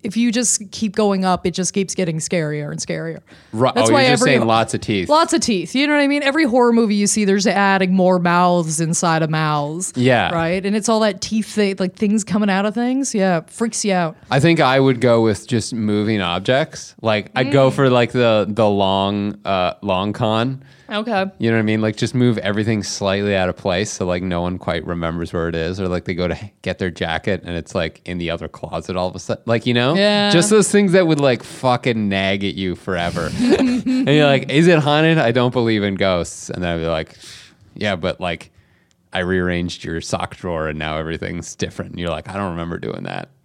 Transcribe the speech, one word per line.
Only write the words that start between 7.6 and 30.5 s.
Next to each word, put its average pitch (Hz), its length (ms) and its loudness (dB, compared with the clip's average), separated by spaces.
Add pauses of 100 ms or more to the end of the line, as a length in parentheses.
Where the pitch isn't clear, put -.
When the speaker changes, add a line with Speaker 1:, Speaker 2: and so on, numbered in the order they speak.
Speaker 1:
more 185 240 4
mouths 175 640 2
inside 165 400 0
of 156 80 -2
mouths. 156 680 -2
Speaker 2:
Yeah. 123 360 4
Speaker 1:
Right? 170 320 -2
And 202 120 0
it's 214 140 -2
all 220 100 2
that 202 220 0
teeth 214 320 -4
thing, 196 240 0
like, 185 180 -4
things 208 260 0
coming 202 280 0
out 196 160 2
of 208 80 -2
things. 254 400 -2
Yeah, 190 320 2
freaks - 360 -6
you 196 120 0
out. 175 200 0 (160)
Speaker 2:
I 131 100 4
think 165 200 4
I 135 180 6
would 135 220 4
go 117 220 6
with 110 260 0
just 113 240 -2
moving 107 480 0
objects. 98 800 -2
Like, 107 340 -2
I'd 127 160 0
go 135 200 4
Speaker 1:
Mm. - 20 -6
Speaker 2:
for, 135 160 2
like, 123 240 2
the, 113 340 2
the 107 220 2
long, 101 760 0
uh, 92 340 0
long 101 320 -2
con. 120 500 -2 (280)
Speaker 1:
Okay. 214 340 -4 (140)
Speaker 2:
You 113 120 0
know 113 60 2
what 113 40 2
I - 20 0
mean? 110 180 0
Like, 107 160 -2
just 117 180 -4
move 123 240 2
everything 104 440 -2
slightly 101 520 -2
out 92 140 2
of 90 80 -4
place 98 340 -2
so, - 140 -6
like, 90 180 -2
no 87 200 -2
one 90 160 -4
quite 85 280 -4
remembers 85 460 -6
where 85 160 -2
it 82 60 -4
is. 85 260 -4
Or, 92 80 -2
like, 90 160 -4
they 95 80 -8
go 87 160 -2
to 82 60 -4
h-, 104 160 -12 (100)
get - 180 -6
their 92 120 -4
jacket 82 520 -4
and 87 140 -8
it's, - 180 -10
like, 82 300 -4
in 90 140 -8
the 85 100 -4
other 82 200 -6
closet 82 460 -10
all 90 140 -4
of 92 80 -10
a - 20 -10
sudden. - 280 -8
Like, 113 180 0
you 123 80 0
know? 123 220 2
Speaker 1:
Yeah. 202 360 2
Speaker 2:
Just 175 200 4